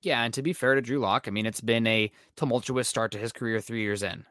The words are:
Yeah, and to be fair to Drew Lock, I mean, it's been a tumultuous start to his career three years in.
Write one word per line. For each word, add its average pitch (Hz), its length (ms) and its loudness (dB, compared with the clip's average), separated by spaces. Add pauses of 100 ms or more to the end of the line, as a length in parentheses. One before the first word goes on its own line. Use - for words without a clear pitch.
Yeah, 135 200 2
and 117 120 -2
to 135 80 -4
be 165 100 0
fair 131 220 4
to 135 80 2
Drew 123 160 -2
Lock, 113 280 2
I 113 40 -6
mean, 107 160 -2
it's 110 160 -6
been 113 240 2
a 110 260 4 (240)
tumultuous 127 500 0
start 113 260 -2
to 104 60 -8
his 110 140 -6
career 113 260 -2
three 113 220 -6
years 104 220 -2
in. 92 280 -6